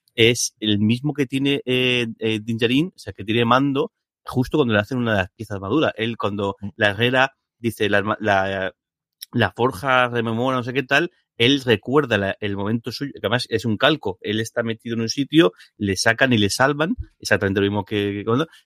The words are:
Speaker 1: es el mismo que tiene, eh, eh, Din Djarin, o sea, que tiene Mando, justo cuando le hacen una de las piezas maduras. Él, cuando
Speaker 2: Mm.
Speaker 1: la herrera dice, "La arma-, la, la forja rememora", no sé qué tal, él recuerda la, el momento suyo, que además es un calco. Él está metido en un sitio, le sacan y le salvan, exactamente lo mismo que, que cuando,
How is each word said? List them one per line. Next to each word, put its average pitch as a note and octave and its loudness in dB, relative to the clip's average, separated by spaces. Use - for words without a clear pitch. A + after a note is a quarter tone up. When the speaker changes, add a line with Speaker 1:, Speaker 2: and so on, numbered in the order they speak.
Speaker 1:
es A#2 2
el G#2+ 2
mismo A#2+ 0
que C#3 -2
tiene, C#3 -2
eh, B2+ 0
eh, A2 0
Din A2+ -6
Djarin, B2+ 2
o - -20
sea, - -14
que G#2+ -14
tiene A2+ 0
Mando, C3+ 2
justo - -2
cuando A#2+ 2
le G#2 6
hacen B2 -4
una A#2 -2
de G#2 2
las F#2+ -2
piezas G#2+ -10
maduras. A2+ 0
Él, A2+ -4
cuando G2+ -4
Speaker 2:
Mm. G2+ -10
Speaker 1:
la G#2+ 2
herrera B2+ 0
dice, A2 -2
"La G2+ 2
arma-, G#2 -2
la, G2 0
la A2 0
forja B2+ 0
rememora", A#2+ -2
no B2 -4
sé B2 -8
qué C3+ -2
tal, D3+ 0
él C3 4
recuerda B2 2
la, G2 -2
el G2+ -4
momento A2 -4
suyo, C#3+ -10
que - -18
además A2 -2
es A2 -2
un A2 0
calco. C3+ 0
Él G#2 -4
está A2+ -4
metido A2+ -6
en A2+ -4
un A2+ -4
sitio, D3+ 2
le G2 -2
sacan B2 2
y A#2 4
le G#2 2
salvan, D3 0
exactamente G2 0
lo G2 2
mismo G2+ -2
que, G2+ -2
que G2+ -6
cuando, B2 0